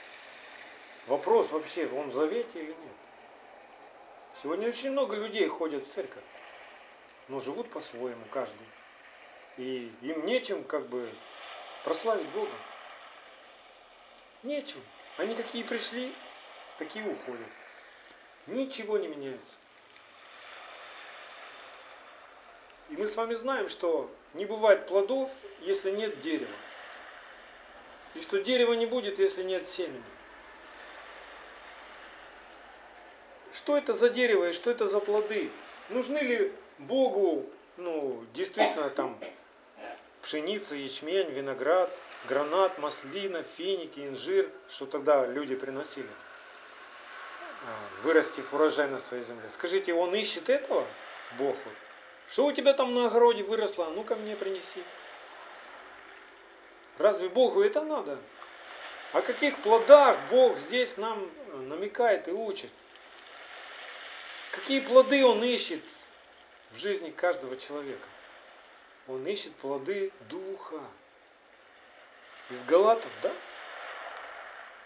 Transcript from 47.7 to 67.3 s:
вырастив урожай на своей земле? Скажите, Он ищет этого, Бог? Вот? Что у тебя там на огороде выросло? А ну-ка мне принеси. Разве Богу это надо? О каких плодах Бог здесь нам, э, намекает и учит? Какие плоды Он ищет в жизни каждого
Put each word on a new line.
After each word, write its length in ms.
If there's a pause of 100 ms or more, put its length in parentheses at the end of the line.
вырастив 500
урожай 340
на 120
своей 240
земле? 260
Скажите, 440
Он 220
ищет 340
этого, 360 (520)
Бог? 180
Вот? 180 (560)
Что 160
у 60
тебя 220
там 200
на 140
огороде 360
выросло? 440
А 20
ну-ка 260
мне 200
принеси. 480 (2250)
Разве 320
Богу 340
это 180
надо? 380 (920)
О 80
каких 380
плодах 580 (120)
Бог 300
здесь 380
нам, 260
э, 320
намекает 720
и 40
учит? 380 (1800)
Какие 300
плоды 440
Он 180
ищет 380 (920)
в 60
жизни 320
каждого 480